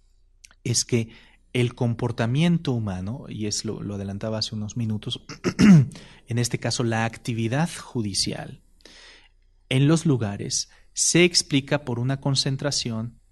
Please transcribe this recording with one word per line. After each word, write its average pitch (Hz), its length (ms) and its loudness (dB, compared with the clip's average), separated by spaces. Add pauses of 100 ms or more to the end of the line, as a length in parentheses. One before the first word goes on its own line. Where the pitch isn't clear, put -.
(640)
es 120 220 -2
que 113 240 -2 (440)
el 123 220 0
comportamiento 127 960 0
humano, 104 540 -6
y 107 200 -6
es - 180 -6
lo, 107 160 -6
lo 101 140 -8
adelantaba 98 420 -6
hace - 160 -6
unos 107 240 -6
minutos, 113 480 -6 (500)
<clears throat> - 520 2
en 117 100 -2
este 120 220 -2
caso 120 240 -2
la 113 220 2
actividad 113 680 -2
judicial - 880 -6 (1080)
en 135 180 4
los 160 180 4
lugares 110 640 -2 (240)
se - 300 4
explica 147 640 0
por 117 140 -4
una 135 200 -2
concentración 135 1000 -2 (120)